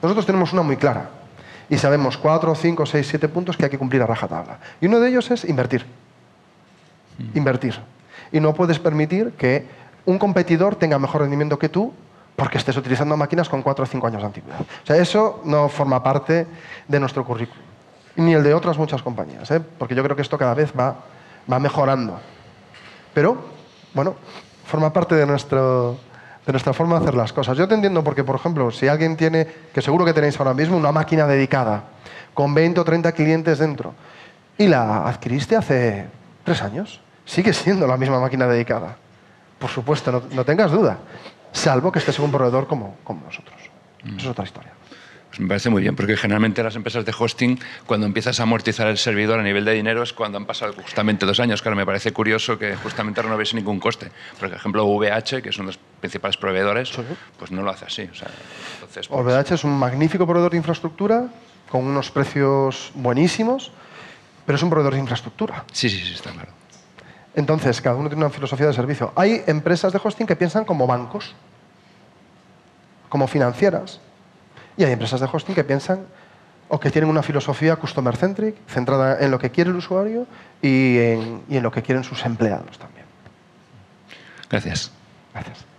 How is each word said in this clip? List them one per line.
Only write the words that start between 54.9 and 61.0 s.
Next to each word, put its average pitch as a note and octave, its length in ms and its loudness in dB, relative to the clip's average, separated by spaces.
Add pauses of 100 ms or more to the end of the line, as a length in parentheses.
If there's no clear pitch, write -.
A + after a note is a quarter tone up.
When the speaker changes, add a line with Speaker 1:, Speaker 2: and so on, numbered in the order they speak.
Speaker 2:
H, A2+ 300 -4
que F2+ 80 -12
es - 80 -6
uno G2 100 -10
de F#2 60 -12
los - 60 -20 (200)
principales F#2+ 380 -6
proveedores, G2+ 520 -2
Speaker 1:
Sí. - 120 -10 (360)
Speaker 2:
pues F#2 140 -16
no F#2+ 100 -6
lo G2 100 -4
hace - 140 -12
así. - 180 -10
O F2 120 -16
sea, - 140 -16 (460)
entonces, - 340 -16
pues C3 160 -2
Speaker 1:
V B2 120 2
H C#3+ 180 0
es D#3 100 -4
un C#3+ 120 0
magnífico D3 480 0
proveedor E3+ 260 2
de E3+ 60 0
infraestructura, E3+ 680 -2 (440)